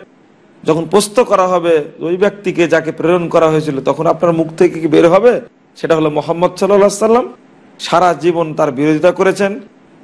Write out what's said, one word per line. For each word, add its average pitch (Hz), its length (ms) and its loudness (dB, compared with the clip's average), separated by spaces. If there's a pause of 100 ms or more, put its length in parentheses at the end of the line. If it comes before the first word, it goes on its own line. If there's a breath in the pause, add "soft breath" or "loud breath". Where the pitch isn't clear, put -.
(640)
যখন 160 240 -2
প্রস্ত 208 320 0
করা 208 280 2
হবে 170 360 0 (140)
ওই 165 180 -4
ব্যক্তিকে 180 520 -2
যাকে 156 240 0
প্রেরণ 170 360 -2
করা 160 220 2
হয়েছিল, 151 300 -2
তখন 139 260 -4
আপনার 165 260 0
মুখ 160 160 -2 (100)
থেকে 165 220 2
কি 160 80 -4
বের 160 200 4
হবে? 196 320 2 (360)
সেটা 160 200 0
হলো 156 140 0
মুহাম্মদ 165 460 -2
সাল্লাল্লাহু 202 400 2
আলাইহি 220 180 2
সাল্লাম। 262 180 0 (460)
সারা 170 360 0
জীবন 160 400 -2
তার 151 180 -2
বিরোধিতা 151 400 2
করেছেন, 190 480 -2 (440)